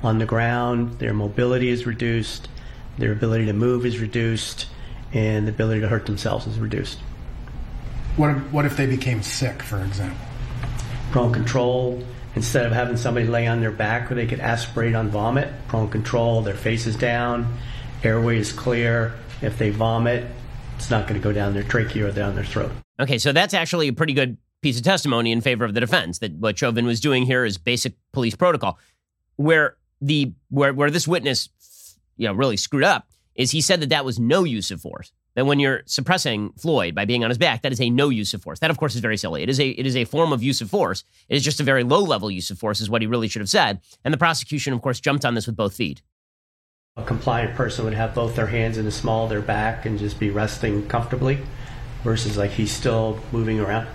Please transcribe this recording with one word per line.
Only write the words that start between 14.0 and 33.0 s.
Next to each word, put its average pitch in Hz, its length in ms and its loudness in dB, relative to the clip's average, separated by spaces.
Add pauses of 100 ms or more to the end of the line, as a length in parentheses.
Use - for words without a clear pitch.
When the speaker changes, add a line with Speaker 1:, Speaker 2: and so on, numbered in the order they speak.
Speaker 1:
where 127 60 -2
they 117 100 0
could 117 140 -2
aspirate 117 560 0
on 110 140 0
vomit, 117 440 0 (140)
prone 110 200 0
control, 113 540 2
their 101 140 -2
face 113 320 0
is 110 80 0
down, 120 640 0 (460)
airway 113 360 4
is 107 120 -2
clear. 117 640 0 (280)
If 110 180 -2
they 110 100 2
vomit, 113 560 2 (520)
it's - 120 -6
not 110 180 2
gonna 101 120 -2
go 104 120 0
down 101 220 0
their 101 80 0
trachea 110 460 0
or 98 40 -2
down 101 220 -2
their 98 100 -4
throat. - 280 -4 (280)
Speaker 3:
Okay, 127 200 0
so 147 120 2
that's 170 220 4
actually 165 340 0
a 131 60 0
pretty 156 200 0
good 127 240 0 (260)
piece 127 140 2
of 120 60 -4
testimony 120 480 2
in 113 80 2
favor 120 240 2
of 107 120 -2
the 117 40 2
defense, 110 400 0
that 101 140 -6
what 101 240 -2
Chauvin 120 300 0
was 117 120 0
doing 127 280 2
here 127 180 2
is 98 140 -2
basic 120 340 -2 (200)
police 117 220 0
protocol. 143 440 2 (560)
Where 151 420 4 (240)
the, 143 320 2 (160)
where, 139 240 2
where 147 160 2
this 147 180 0
witness, 139 420 0 (680)
you 110 100 -2
know, 101 60 0
really 117 240 2
screwed 135 260 0
up 185 240 2 (280)